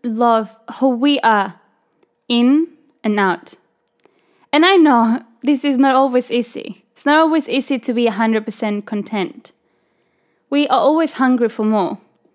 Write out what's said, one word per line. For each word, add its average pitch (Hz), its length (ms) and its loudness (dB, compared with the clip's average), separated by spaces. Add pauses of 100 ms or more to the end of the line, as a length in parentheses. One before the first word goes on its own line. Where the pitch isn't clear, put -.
love 226 540 0 (160)
who 262 160 0
we 269 300 0
are 202 340 0 (760)
in 254 400 2 (340)
and 208 160 -2
out. 185 360 -2 (1000)
And 311 140 4
I 381 100 6
know 247 460 4 (180)
this 262 240 -2
is 277 140 0
not 269 160 2
always 254 360 0
easy. - 640 -6
It's - 140 -12
not 294 100 2
always 320 320 2
easy 262 300 -4
to 247 160 -6
be 233 120 0
a 220 40 2
hundred 220 340 -2
percent 208 400 -6
content. 208 680 -8 (1000)
We 285 180 0
are 254 120 2
always 311 340 0
hungry 254 340 0
for 220 160 -4
more, 208 320 0 (380)